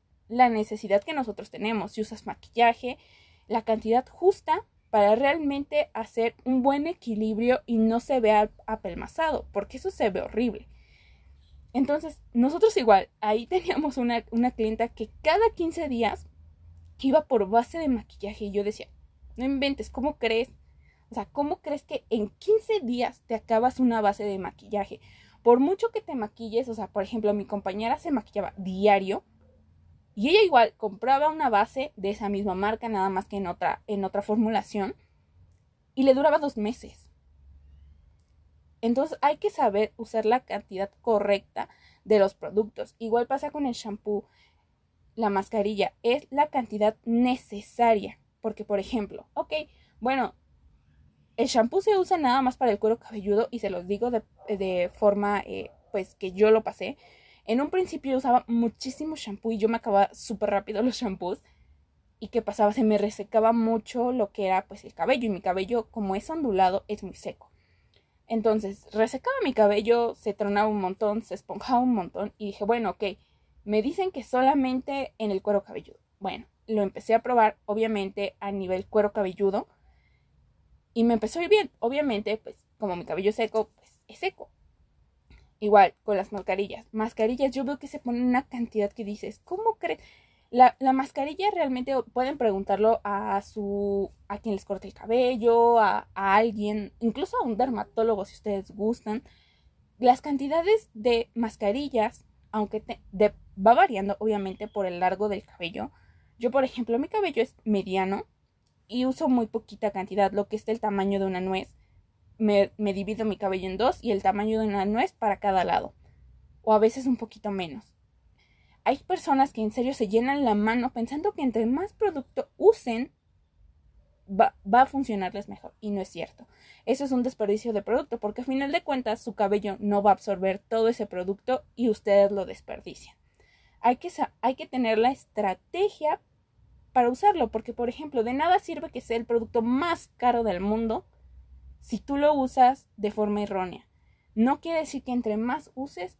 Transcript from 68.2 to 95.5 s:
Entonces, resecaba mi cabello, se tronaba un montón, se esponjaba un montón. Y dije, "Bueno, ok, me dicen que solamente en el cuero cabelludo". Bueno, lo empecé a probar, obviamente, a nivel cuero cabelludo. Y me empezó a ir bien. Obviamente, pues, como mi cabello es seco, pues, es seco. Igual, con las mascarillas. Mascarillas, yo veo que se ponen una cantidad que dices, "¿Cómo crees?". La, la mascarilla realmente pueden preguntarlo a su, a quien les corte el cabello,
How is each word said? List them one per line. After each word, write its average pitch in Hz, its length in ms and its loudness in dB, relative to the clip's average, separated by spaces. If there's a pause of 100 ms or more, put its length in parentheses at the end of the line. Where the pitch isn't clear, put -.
Entonces, 214 640 -2
resecaba 240 500 0
mi 277 100 0
cabello, 220 640 4
se - 180 -6
tronaba 208 360 0
un 208 100 -2
montón, 208 420 -2
se - 120 -14
esponjaba 247 480 -2
un 254 120 2
montón. 190 440 -4
Y 214 80 -10
dije, 202 180 -8
"Bueno, 220 280 0
ok, 196 260 -6 (480)
me 208 160 0
dicen 370 300 -2
que 247 120 -10
solamente 262 920 0
en 214 140 -4
el 196 100 -2
cuero 202 220 0
cabelludo". - 360 -16 (200)
Bueno, 196 260 -10 (200)
lo 220 160 -2
empecé 196 320 -2
a 226 100 4
probar, 233 420 2
obviamente, 208 720 -4
a 202 140 -6
nivel 190 340 -4
cuero 208 240 2
cabelludo. 196 560 -2 (1300)
Y 226 100 2
me 233 120 4
empezó 220 240 -4
a 349 40 -2
ir 339 60 -4
bien. 403 300 4
Obviamente, 233 580 -2
pues, - 180 -18 (220)
como 190 180 -4
mi 175 80 -8
cabello 190 280 -2
es - 40 -6
seco, 220 400 -2
pues, - 320 -20
es - 120 -20
seco. - 300 -8 (1080)
Igual, 202 340 6 (100)
con 208 140 0
las 190 140 -6
mascarillas. 196 640 -6
Mascarillas, 233 580 -2
yo 262 140 -4
veo 269 140 -6
que 285 80 -14
se 277 120 -14
ponen 240 240 -4
una 247 240 2
cantidad 220 460 -4
que 233 100 -12
dices, 208 400 -12
"¿Cómo 427 340 -4
crees?". - 220 -6 (520)
La, 247 280 6
la 262 120 2
mascarilla 285 580 -2
realmente 269 460 -2 (160)
pueden 262 260 -2
preguntarlo 208 680 2
a 202 360 -2
su, 202 680 -4 (160)
a 202 120 -10
quien 214 160 -4
les 196 100 -10
corte 196 200 -8
el 190 80 -16
cabello, 233 840 4